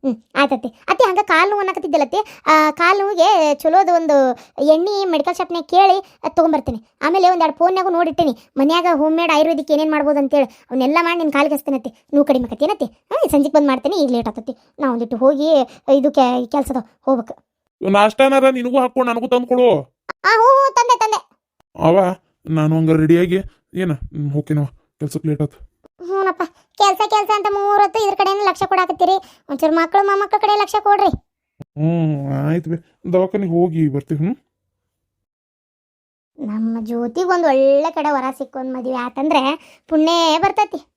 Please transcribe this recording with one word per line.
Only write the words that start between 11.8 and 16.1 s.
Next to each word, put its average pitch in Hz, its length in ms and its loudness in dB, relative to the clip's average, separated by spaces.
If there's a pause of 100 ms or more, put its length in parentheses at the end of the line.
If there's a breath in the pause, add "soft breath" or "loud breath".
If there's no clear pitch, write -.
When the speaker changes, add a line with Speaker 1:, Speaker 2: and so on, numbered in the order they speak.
Speaker 1:
ನೋವು 285 120 4
ಕಡಿಮೆ 254 220 0
ಆಕತ್ತೇನತ್ತಿ? 302 380 -4
ಹಾ, - 400 -6
ಈ - 40 -2
ಸಂಜಿಗ್ 285 240 0
ಬಂದ್ 294 140 4
ಮಾಡ್ತೇನೆ, 277 280 -2
ಈಗ 294 160 0
ಲೇಟ್ 233 160 -2
ಆತತ್ತಿ. 220 280 -12 (240 soft breath)
ನಾ 269 120 -2
ಒಂದಿಟ್ಟು 233 260 -6
ಹೋಗಿ 277 320 2 (440 loud breath)
ಇದು 285 180 2